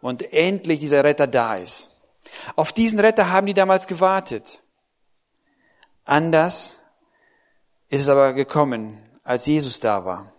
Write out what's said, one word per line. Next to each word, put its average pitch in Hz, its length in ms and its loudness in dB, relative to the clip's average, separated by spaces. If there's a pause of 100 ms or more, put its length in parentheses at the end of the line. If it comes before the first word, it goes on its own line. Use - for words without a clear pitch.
und 123 320 -10
endlich 165 480 0
dieser 143 240 2
Retter 147 220 2
da 117 300 -2
ist. - 340 -10 (680)
Auf 156 160 -2
diesen 220 280 0
Retter 214 300 4
haben 190 160 2
die 202 80 -4
damals 190 320 2
gewartet. 190 760 -2 (1400)
Anders 160 800 0 (1040)
ist 139 140 -2
es 139 60 0
aber 139 240 4
gekommen, 127 680 -2 (200)
als 123 240 -4
Jesus 147 340 0
da 101 260 -2
war. 95 320 -10